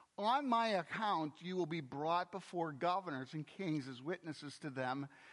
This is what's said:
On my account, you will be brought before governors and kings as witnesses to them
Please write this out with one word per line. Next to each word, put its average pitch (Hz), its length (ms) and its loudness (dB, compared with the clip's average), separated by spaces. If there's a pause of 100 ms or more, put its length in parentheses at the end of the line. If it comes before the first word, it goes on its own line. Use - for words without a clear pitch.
(180)
On 254 320 4
my 226 200 6
account, 180 680 2
you 180 160 -4
will 175 120 2
be 165 140 -2
brought 156 500 0
before 175 400 -4
governors 165 640 0
and 156 120 -4
kings 156 420 -2
as 127 140 -10
witnesses 151 580 -6
to 156 100 -6
them 131 380 -2 (240)